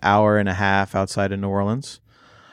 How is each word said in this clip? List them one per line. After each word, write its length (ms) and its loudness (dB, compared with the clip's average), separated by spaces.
hour 360 4
and 100 0
a 60 -4
half 400 0
outside 380 -2
of 80 -4
New 80 -4
Orleans. 520 -4